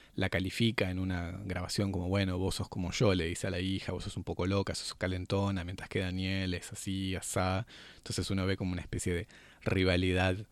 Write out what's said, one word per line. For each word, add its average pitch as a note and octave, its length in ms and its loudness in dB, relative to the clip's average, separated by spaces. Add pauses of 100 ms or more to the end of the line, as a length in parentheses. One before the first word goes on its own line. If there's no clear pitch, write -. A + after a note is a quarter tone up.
(160)
la F#2 120 2
califica F#2+ 600 2
en F2+ 80 -2
una F#2 460 -2
grabación F#2 480 -2
como, F2 160 -2
"Bueno, F#2+ 300 2
vos F#2 180 0
sos - 120 -4
como F2+ 220 -4
yo", G2+ 240 6
le E2+ 120 2
dice F2 200 -4
a F#2+ 40 0
la F2+ 100 -2
hija, F#2+ 320 -2
"vos F2+ 120 -4
sos - 120 -6
un F#2 80 -4
poco F2+ 220 -2
loca, G2 280 2
sos - 200 -6
calentona", F#2 720 0
mientras F#2 240 -8
que G2 120 -2
Daniel F#2 540 0
es - 180 -6
así, F#2+ 420 -2
asá. F#2 520 0 (300)
Entonces - 340 -4
uno F#2+ 140 2
ve F#2+ 120 2
como F#2 160 -2
una F2 100 -2
especie - 300 -2
de E2+ 160 -2 (340)
rivalidad F#2 760 4 (160)